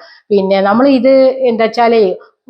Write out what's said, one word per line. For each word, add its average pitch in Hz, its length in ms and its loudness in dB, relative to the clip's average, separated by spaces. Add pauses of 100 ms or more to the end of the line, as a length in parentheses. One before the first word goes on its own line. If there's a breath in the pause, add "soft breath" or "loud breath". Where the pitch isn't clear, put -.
(280 loud breath)
പിന്നെ 196 320 -2
നമ്മൾ 202 280 0
ഇത് 262 240 2 (360)
എന്താ 226 160 -2
വെച്ചാലേ, 226 400 0 (460 loud breath)